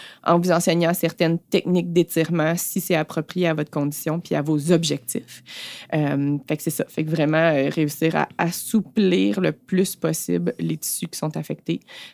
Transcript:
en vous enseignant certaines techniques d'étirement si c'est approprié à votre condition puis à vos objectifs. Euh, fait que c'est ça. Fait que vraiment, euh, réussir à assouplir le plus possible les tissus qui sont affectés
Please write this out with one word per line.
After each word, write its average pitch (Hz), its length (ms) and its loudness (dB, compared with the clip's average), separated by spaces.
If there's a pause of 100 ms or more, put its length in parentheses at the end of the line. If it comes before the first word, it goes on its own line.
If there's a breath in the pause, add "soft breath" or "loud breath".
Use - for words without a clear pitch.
(260 loud breath)
en 175 140 4
vous 180 120 2
enseignant 170 440 4
certaines 165 420 0
techniques 175 560 0
d'étirement 165 640 2
si - 240 -4
c'est 175 140 0
approprié 160 520 -2
à 160 60 2
votre 151 160 -4
condition 151 500 -4
puis - 140 -6
à 151 80 0
vos 151 300 0
objectifs. - 720 -2 (500 loud breath)
Euh, 143 440 0 (100)
fait 156 100 -2
que - 60 -12
c'est 160 80 -2
ça. - 180 -4
Fait 160 160 -4
que 156 60 -4
vraiment, 156 260 2 (160)
euh, 139 160 2
réussir 160 460 0
à 151 120 2 (120)
assouplir 190 1000 0
le 160 120 2
plus 190 440 -2
possible 175 640 -2
les 165 180 -2
tissus - 300 -6
qui - 120 -10
sont 156 180 -4
affectés - 420 -6 (340 loud breath)